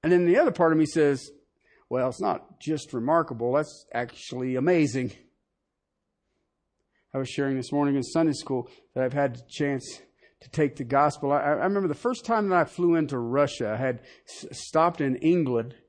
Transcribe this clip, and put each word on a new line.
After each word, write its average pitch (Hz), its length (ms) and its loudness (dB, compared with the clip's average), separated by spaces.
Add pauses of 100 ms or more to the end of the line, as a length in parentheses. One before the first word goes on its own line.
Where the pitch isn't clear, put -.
And 165 80 2
then 175 160 4
the 185 100 6
other 311 140 4
part 165 220 2
of 156 40 2
me 156 80 4
says, 143 460 0 (580)
"Well, 127 200 0
it's - 120 -8
not - 380 -6
just 151 340 -6
remarkable, 127 600 0
that's 151 400 -4
actually 123 640 -6
amazing." 135 580 2 (2000)
I 135 40 -2
was 127 100 -6
sharing 135 280 -2
this 127 140 -6
morning 143 240 0
in 135 60 0
Sunday 160 320 0
school 127 380 -6 (240)
that 131 80 0
I've 127 100 -2
had 139 220 0
the 123 120 -18
chance - 540 -4 (380)
to - 100 -20
take 147 280 -2
the 135 60 -8
gospel. 139 480 2
I, 147 100 2
I 143 80 0 (160)
remember 196 220 0
the 147 60 -2
first 240 320 -6
time 214 240 0
that 185 80 4
I 160 80 4
flew 175 300 0
into 139 240 -2
Russia, 123 500 0
I 107 60 -2
had 127 260 -2 (260)
s-, - 240 -18
stopped 170 480 0
in 135 180 0
England 131 580 0 (120)